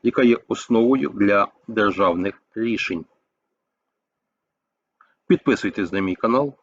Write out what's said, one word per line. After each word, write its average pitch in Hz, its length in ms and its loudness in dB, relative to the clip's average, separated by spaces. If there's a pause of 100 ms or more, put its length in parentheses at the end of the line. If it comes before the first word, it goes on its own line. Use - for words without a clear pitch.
яка 123 200 0
є 117 160 4 (100)
основою 120 600 0
для 101 400 2 (200)
державних 98 760 0 (120)
рішень. 107 500 -4 (2250)
Підписуйтесь 101 680 0
на 98 80 -2
мій 92 140 -2
канал 135 480 -2